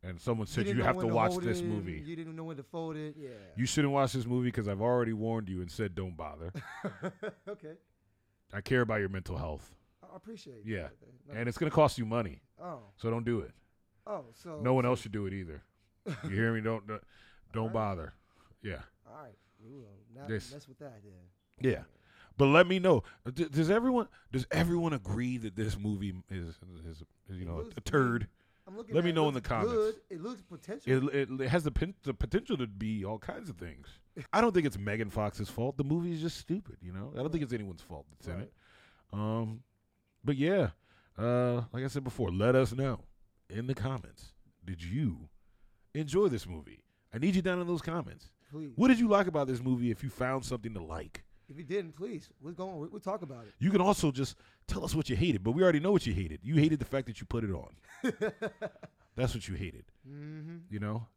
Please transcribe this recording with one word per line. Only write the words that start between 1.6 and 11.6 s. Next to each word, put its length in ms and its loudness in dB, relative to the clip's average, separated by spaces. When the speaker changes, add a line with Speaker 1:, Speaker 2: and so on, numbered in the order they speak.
Speaker 2:
in. 100 -2
Speaker 1:
movie." 360 -4
Speaker 2:
You 100 -10
didn't 200 -10
know 100 -10
when 120 -10
to 60 -12
fold 320 -6
it. 220 -8
Yeah. 120 -12
Speaker 1:
You 120 2
shouldn't 260 4
watch 200 4
this 120 0
movie 260 2
'cause 160 0
I've 140 0
already 320 4
warned 360 -2
you 120 -4
and 80 -8
said, 260 -4
"Don't 220 -6
bother." 340 -8
Speaker 2:
<laughs> 80 -4
Okay. 260 -12
Speaker 1:
I 80 -6
care 200 4
about 180 2
your 100 0
mental 280 -6
health. 380 -8
Speaker 2:
I 120 -20
appreciate 500 -16
Speaker 1:
Yeah. 180 -4
Speaker 2:
that. 100 -12
No. 120 -16
Speaker 1:
And 100 0
it's 80 -4
gonna 140 2